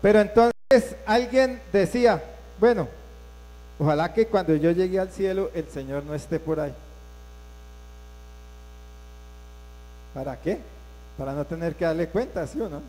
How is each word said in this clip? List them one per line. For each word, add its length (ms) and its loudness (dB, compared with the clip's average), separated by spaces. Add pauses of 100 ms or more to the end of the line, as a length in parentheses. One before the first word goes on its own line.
Pero 200 6
entonces 720 4 (100)
alguien 540 0 (140)
decía, 500 4 (360)
"Bueno, 280 4 (920)
ojalá 340 0
que 140 2
cuando 280 2
yo 160 2
llegue 280 0
al 100 -4
cielo 440 -2
el 160 -6
Señor 340 -8
no 100 -10
esté 260 -6
por 200 -4
ahí". 140 -6 (3500)
¿Para 260 -10
qué? 200 -4 (580)
Para 160 -8
no 120 -6
tener 300 -6
que 100 -4
darle 220 -2
cuenta, 400 -6
¿sí 140 -10
o 80 -6
no? 200 -12